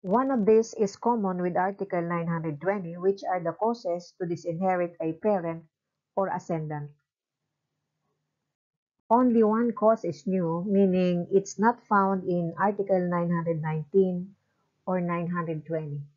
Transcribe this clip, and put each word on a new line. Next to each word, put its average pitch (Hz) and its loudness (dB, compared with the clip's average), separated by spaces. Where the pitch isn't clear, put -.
One 240 2
of 220 2
these 220 4
is 196 -2
common 190 0
with 180 -2
Article 190 -2
nine 170 -2
hundred 160 -4
twenty, 175 -4
which 196 0
are 185 -2
the 165 -2
causes 196 -4
to 185 -4
disinherit 175 -2
a 160 -2
parent 170 -2
or 196 0
ascendant. 151 -6
Only 233 6
one 226 2
cause 220 2
is - -6
new, 175 -2
meaning 185 2
it's 190 0
not 233 2
found 196 2
in 170 -2
Article 196 0
nine 175 0
hundred 170 -2
nineteen 180 0
or 185 0
nine 175 -2
hundred 165 -4
twenty. 151 -6